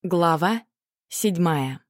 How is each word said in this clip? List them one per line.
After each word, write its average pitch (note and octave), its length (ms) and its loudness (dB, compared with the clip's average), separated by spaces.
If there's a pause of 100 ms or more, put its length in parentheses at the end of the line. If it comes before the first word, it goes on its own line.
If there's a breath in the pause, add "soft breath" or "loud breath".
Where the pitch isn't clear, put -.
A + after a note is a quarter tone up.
Глава F3 600 2 (440)
седьмая. D#3+ 840 -2